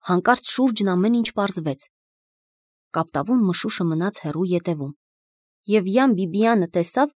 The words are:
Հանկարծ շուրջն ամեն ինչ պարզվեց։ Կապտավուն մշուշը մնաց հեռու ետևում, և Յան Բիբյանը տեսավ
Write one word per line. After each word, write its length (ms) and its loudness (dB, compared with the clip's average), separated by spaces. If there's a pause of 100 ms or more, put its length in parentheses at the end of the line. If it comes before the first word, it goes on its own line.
Հանկարծ 460 2
շուրջն 420 0
ամեն 240 2
ինչ 140 -2
պարզվեց։ 580 -4 (1040)
Կապտավուն 500 0
մշուշը 440 -2
մնաց 400 -2
հեռու 200 -2
ետևում, 460 -4 (720)
և 280 0
Յան 180 4
Բիբյանը 580 0
տեսավ 380 0 (100)